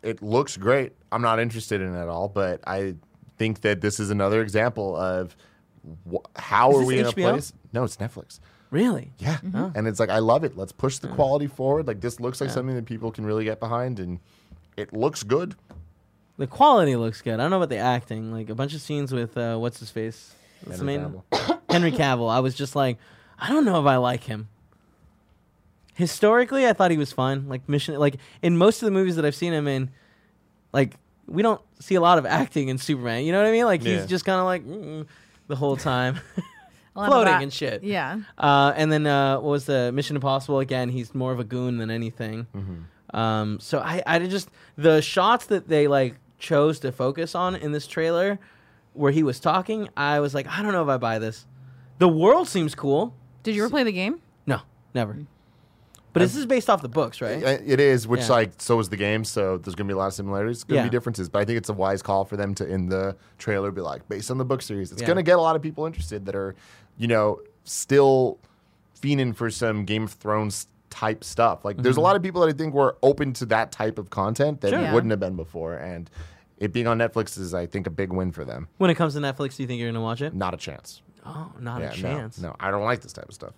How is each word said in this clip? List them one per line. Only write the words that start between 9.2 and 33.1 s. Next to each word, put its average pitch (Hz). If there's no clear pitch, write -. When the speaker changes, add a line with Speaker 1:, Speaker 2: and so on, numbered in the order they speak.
Speaker 3:
Mm-hmm. 185
Speaker 2:
Oh. 180
Speaker 1:
and 107
it's 101
like, 107
I 107
love 117
it. 92
Let's 95
push 131
the -
Speaker 2:
Yeah. 123
Speaker 1:
quality 143
forward. 139
Like, 107
this 120
looks 127
like 135
Speaker 2:
Yeah. 120
Speaker 1:
something 131
that 120
people 113
can 110
really 107
get 107
behind, 117
and 90
it -
looks 127
good. 135
Speaker 2:
The 139
quality 196
looks 113
good. 117
I 131
don't 165
know 190
about 170
the 117
acting. 113
Like, 110
a 107
bunch 139
of 147
scenes 143
with, 120
uh, 117
what's 117
his 113
face? -
What's 90
the -
Speaker 1:
Henry 143
Speaker 2:
main 95
Speaker 1:
Cavill. -
Speaker 2:
<coughs> -
Henry 170
Cavill. 127
I 120
was 131
just 139
like, 131
"I -
don't 294
know 180
if 139
I 135
like 123
him." 107
Historically, 240
I 226
thought 185
he 160
was 143
fun. 135
Like, 131
Mission, 143
like, 143
in 175
most 202
of 226
the 202
movies 190
that 160
I've 143
seen 175
him 151
in, 131
like, 139
we 185
don't 220
see -
a 175
lot 170
of 131
acting 151
in 131
Superman. 123